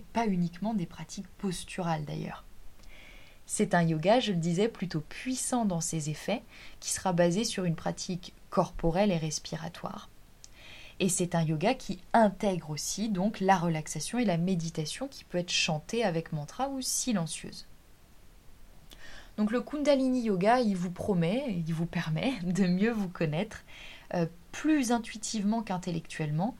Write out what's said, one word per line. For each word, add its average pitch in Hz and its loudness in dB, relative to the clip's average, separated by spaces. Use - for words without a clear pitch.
pas 226 2
uniquement 185 0
des 180 0
pratiques - -12
posturales 170 -4
d'ailleurs. 156 -8
C'est - 0
un 175 6
yoga, 165 4
je 214 0
le 175 2
disais, 175 2
plutôt 175 -4
puissant 254 -2
dans 175 0
ses 156 -2
effets, 185 -4
qui - -6
sera - 0
basé 175 4
sur 190 -2
une 165 2
pratique - -6
corporelle 185 2
et 170 4
respiratoire. - -6
Et 190 4
c'est 180 0
un 165 4
yoga 160 4
qui 214 -8
intègre 196 4
aussi 196 -2
donc 202 2
la 190 6
relaxation 165 -2
et 247 2
la 175 4
méditation 170 -2
qui - -14
peut - -4
être 175 -2
chantée 175 0
avec 165 0
mantra 160 -4
ou 269 -4
silencieuse. - -2
Donc 208 2
le 240 2
Kundalini 269 2
Yoga, 214 4
il 214 4
vous 180 -2
promet, 180 0
il 165 -2
vous 165 0
permet 165 0
<laughs> 170 -6
de 180 2
mieux 190 4
vous 208 0
connaître, 170 -2
euh, 175 4
plus 294 2
intuitivement 220 0
qu'intellectuellement, 175 -2